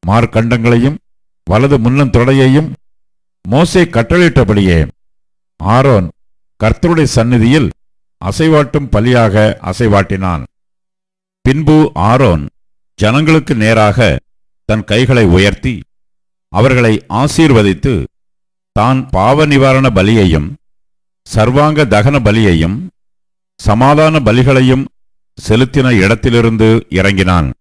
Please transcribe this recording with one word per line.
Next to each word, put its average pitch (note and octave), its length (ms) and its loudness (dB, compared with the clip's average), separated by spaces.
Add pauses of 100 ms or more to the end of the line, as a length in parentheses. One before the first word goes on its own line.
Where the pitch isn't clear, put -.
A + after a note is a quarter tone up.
மார்க்கண்டங்களையும் A#2 880 0 (460)
வலது C#3 340 0
முன்னந்தொடையையும் C3 960 2 (680)
மோசே E3 420 0
கட்டளையிட்டபடியே A2+ 1040 0 (720)
ஆரோன் G#2+ 540 0 (520)
கர்த்தருடைய D#3+ 400 0
சந்நிதியில் A#2+ 680 0 (540)
அசைவாட்டும் D3 680 -2
பலியாக G#2+ 680 0
அசைவாட்டினான். F#2+ 840 -2 (1000)
பின்பு D3+ 520 2
ஆரோன் F#2+ 560 0 (460)
ஜனங்களுக்கு C#3+ 600 0
நேராக G#2+ 640 0 (460)
தன் G#2+ 180 -4
கைகளை B2 420 0
உயர்த்தி, F#2+ 580 0 (640)
அவர்களை A#2 600 0
ஆசீர்வதித்து, A2+ 960 0 (680)
தான் C3 380 -2
பாவ B2+ 360 0
நிவாரண C3+ 440 2
பலியையும் F#2+ 680 0 (680)
சர்வாங்க D3 640 0
தகன G#2+ 340 0
பலியையும் G#2 680 0 (680)
சமாதான D3 640 0
பலிகளையும் B2+ 680 0 (600)
செலுத்தின B2+ 560 0
இடத்திலிருந்து A2+ 840 0
இறங்கினான். F#2 720 0